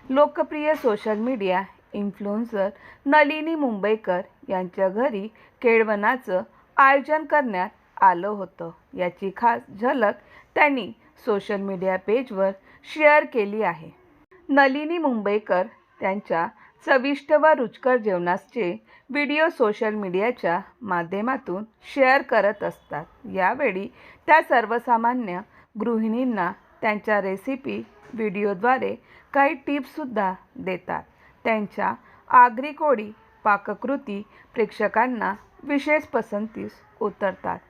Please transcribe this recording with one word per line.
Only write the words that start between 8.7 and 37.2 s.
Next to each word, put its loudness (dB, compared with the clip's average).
याची -4
खास 2
झलक 2
त्यांनी 2
सोशल -2
मीडिया -2
पेजवर -2
शेअर 6
केली -2
आहे. -4
नलिनी 2
मुंबईकर 0
त्यांच्या -2
चविष्ट 0
व 6
रुचकर 2
जेवणाचे -2
व्हिडिओ 0
सोशल 0
मीडियाच्या -2
माध्यमातून -6
शेअर 6
करत 0
असतात. -8
यावेळी -2
त्या 8
सर्वसामान्य 0
गृहिणींना -2
त्यांच्या 0
रेसिपी -6
व्हिडिओद्वारे -2
काही 2
टिप्ससुद्धा -6
देतात. -8
त्यांच्या -2
आगरी 6
कोळी 0
पाककृती -2
प्रेक्षकांना -2
विशेष 0
पसंतीस -6
उतरतात. -4